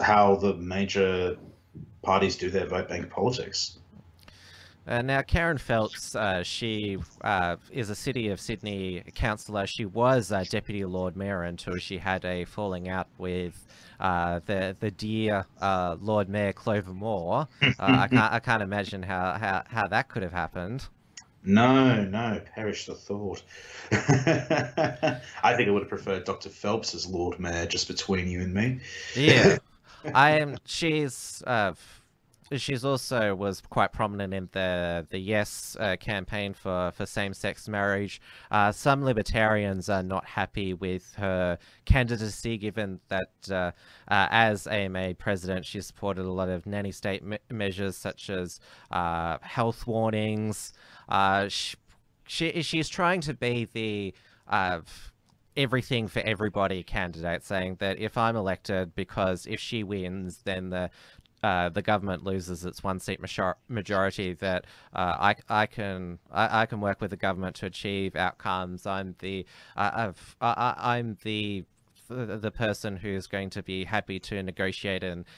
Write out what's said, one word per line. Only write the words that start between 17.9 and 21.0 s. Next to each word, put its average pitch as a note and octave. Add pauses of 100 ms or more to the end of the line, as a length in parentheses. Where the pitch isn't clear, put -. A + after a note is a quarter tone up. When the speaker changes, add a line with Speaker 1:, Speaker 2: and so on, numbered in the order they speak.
Speaker 1:
<laughs> -
Speaker 2:
can't, A2+
I A#2
can't A2+
imagine G2
how, F#2
how, F#2+
how A2
that G#2+
could A2
have F2
happened. F2+ (560)